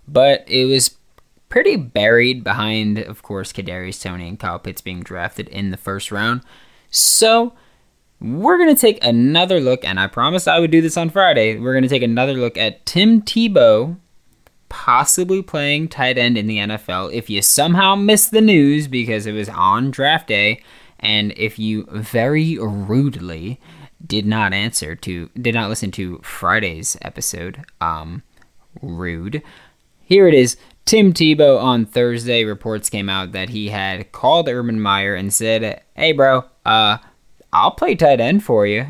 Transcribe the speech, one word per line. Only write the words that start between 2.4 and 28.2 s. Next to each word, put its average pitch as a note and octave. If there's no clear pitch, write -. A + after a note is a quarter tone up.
behind, G#2+
of -
course, F#2+
Kadarius F#2
Toney F2+
and G#2
Kyle F2
Pitts -
being F2+
drafted -
in G2
the F#2
first G2
round. A2+
So, A#3
we're G3
gonna D#4+
take -
another D3+
look, B2+
and F#2+
I F#2+
promised D3+
I D#3+
would E3
do E3
this E3
on E3+
Friday. C3+
We're B2
gonna C3
take B2+
another B2
look B2
at G#2+
Tim G#3+
Tebow D#3+
possibly F3
playing D3+
tight B2+
end A#2+
in G#2+
the A2
N G#2
F G#2+
L. F#2
If A2
you G2+
somehow F3
missed G3+
the A3
news D3+
because A2+
it G#2
was G#2
on G#2
draft D3
day, G#2+
and G#2+
if G#2+
you A2
very C3
rudely G2+
did G#2
not G#2+
answer G2
to, F2
did A#2+
not G#2+
listen G#2+
to F2+
Friday's F#2
episode, F#2
um, E2